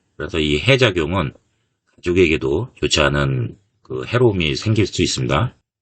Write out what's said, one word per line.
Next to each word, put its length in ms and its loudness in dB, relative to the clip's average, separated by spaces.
그래서 220 -6
이 200 0
해작용은 760 0
가족에게도 720 0
좋지 200 0
않은 560 0
그 220 -10
해로움이 520 0
생길 300 0
수 160 -2
있습니다. 540 -2